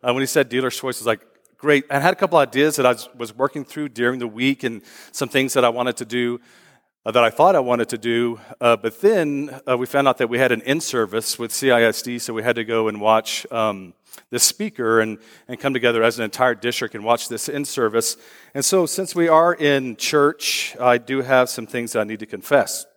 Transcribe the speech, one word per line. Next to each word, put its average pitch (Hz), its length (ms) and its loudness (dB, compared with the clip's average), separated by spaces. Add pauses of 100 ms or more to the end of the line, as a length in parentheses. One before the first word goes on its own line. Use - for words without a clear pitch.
uh, 123 60 0
when 131 80 0
he 135 60 0
said 135 240 0
dealer's 127 260 -2
choice, 127 220 -6
I - 20 -12
was 110 60 -6
like, 113 140 0 (360)
"Great." 143 340 2
And 139 80 0
I - 20 0
had 180 140 2
a - 20 -8
couple 170 220 2
ideas 143 380 2
that 127 100 2
I 123 60 6
was, - 220 -6
was 113 220 -10
working 139 300 -4
through 147 240 -8
during 120 280 0
the 120 80 -6
week 127 380 -2
and 113 160 -6 (320)
some 135 160 -6
things 131 240 0
that 131 100 2
I 120 60 4
wanted 120 300 -2
to 123 80 -10
do, 120 340 -2 (640)
uh, 110 60 -6
that 120 120 4
I 113 60 4
thought 170 260 4
I 156 60 4
wanted 120 300 0
to 120 80 -6
do. 117 420 -2 (220)
Uh, 117 140 4
but 110 260 -6
then, 147 680 0
uh, 127 80 2
we 123 80 -4
found 139 240 0
out 127 100 2
that 120 120 0
we 120 80 -2
had 127 140 4
an 110 100 -2
in-service 113 760 -4
with 117 140 -8
C 135 180 0
I 120 120 6
S 113 180 2
D, 120 180 -8
so 117 140 -8
we 110 100 -6
had 117 140 0
to 117 80 -6
go 113 240 0
and 104 100 -6
watch, 110 540 0
um, 101 400 -4 (380)
this 120 120 -2
speaker 120 580 0
and, 110 180 -2 (300)
and 123 120 -12
come 139 140 -4
together 120 280 2
as 117 160 2
an 117 60 -4
entire 123 300 0
district 120 400 -6
and 104 100 -12
watch 117 240 0
this 113 180 -8
in-service. 123 680 -2 (380)
And 139 100 -4
so 185 220 2
since - 280 -6
we 170 140 2
are 165 240 6
in 139 440 0
church, - 840 0
I 123 160 6
do 127 240 -4
have 127 300 2
some 113 160 -8
things 120 260 -6
that 113 80 0
I 107 40 0
need 107 160 -8
to 110 60 -12
confess. - 600 -2 (100)